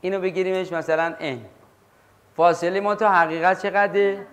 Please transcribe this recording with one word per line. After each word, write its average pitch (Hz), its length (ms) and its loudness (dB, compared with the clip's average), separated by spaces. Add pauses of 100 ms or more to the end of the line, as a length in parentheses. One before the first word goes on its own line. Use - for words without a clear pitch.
اینو 190 200 -4
بگیریمش 185 520 -2
مثلاً 160 480 -2
ان، 135 200 -6 (960)
فاصله 170 440 2
ما 208 140 -2
تا 202 180 2
حقیقت 170 500 2
چقدره؟ 196 560 0 (140)